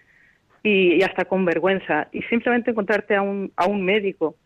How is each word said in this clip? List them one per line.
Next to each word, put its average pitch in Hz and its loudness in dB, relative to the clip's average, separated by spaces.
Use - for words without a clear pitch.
y, 190 4
y 185 4
hasta 190 -2
con 190 0
vergüenza. 170 0
Y - -8
simplemente 240 -2
encontrarte 208 -2
a 196 2
un, 196 -4
a 170 0
un 202 -2
médico 190 -2